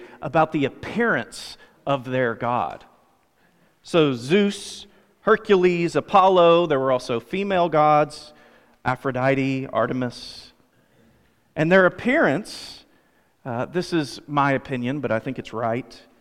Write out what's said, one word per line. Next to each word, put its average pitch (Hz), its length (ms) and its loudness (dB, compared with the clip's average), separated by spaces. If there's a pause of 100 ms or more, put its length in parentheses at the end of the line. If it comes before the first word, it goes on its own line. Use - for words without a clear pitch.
(220)
about 156 300 0
the 143 140 -2
appearance - 920 -6 (280)
of 135 200 -4
their 127 300 -2
god. 107 500 -4 (1000)
So 151 300 2
Zeus, 185 720 -2 (360)
Hercules, 180 720 2
Apollo, 175 720 4
there 147 120 2
were 135 120 0
also 123 280 -2
female 190 500 -2
gods, 151 640 2 (500)
Aphrodite, 131 840 -2
Artemis. - 840 -6 (1040)
And 156 160 0
their 190 140 6
appearance, 190 1000 -2 (600)
uh, 123 200 -6
this 175 280 -6
is 151 340 -4
my 143 240 0
opinion, 131 480 -4
but 127 120 -4
I 110 80 0
think 127 200 -8
it's - 140 -14
right, 117 460 -6 (220)